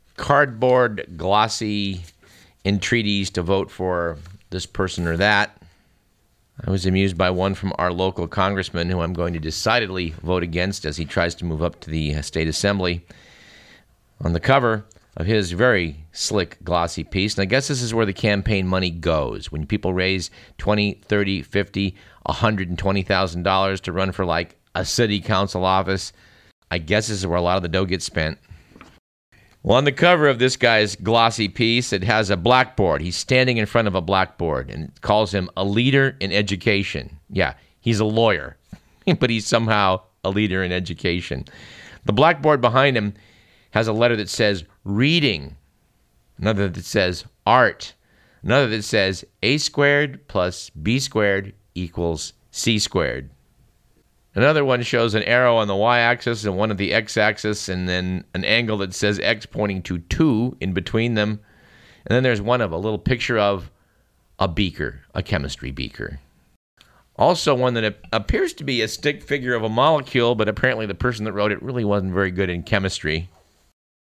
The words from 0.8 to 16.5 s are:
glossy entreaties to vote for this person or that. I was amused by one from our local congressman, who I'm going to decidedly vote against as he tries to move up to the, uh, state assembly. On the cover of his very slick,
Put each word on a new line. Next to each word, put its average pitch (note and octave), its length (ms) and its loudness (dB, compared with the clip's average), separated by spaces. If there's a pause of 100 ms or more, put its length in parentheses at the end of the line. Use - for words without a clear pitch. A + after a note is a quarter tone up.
glossy G2+ 840 0 (600)
entreaties G2+ 680 0
to F2+ 100 -2
vote F#2+ 300 -2
for F2 480 -4 (320)
this F2+ 160 -8
person F2 400 -4
or E2 100 0
that. G#2 420 2 (1040)
I - 60 -4
was F#2+ 160 -2
amused F#2+ 320 2
by F#2 140 2
one F#2 240 0
from G2 240 -6
our F2+ 120 0
local F2+ 360 -2
congressman, F#2 640 -2
who F2+ 100 0
I'm E2+ 120 -2
going F2 200 -2
to E2+ 60 -6
decidedly F#2 720 -2 (100)
vote F2 220 0
against F2 420 -4
as D2+ 120 -4
he E2 80 -4
tries E2+ 300 -2
to F2 100 -10
move D#2+ 180 -2
up E2+ 160 -4
to - 100 -16
the, D2+ 240 -2
uh, D2 80 -2
state D#2+ 260 -2
assembly. F2+ 560 -2 (1200)
On E2+ 100 0
the E2+ 60 0
cover A#2+ 460 2 (320)
of E2 80 -4
his G2+ 280 0
very F2 580 0
slick, - 520 -4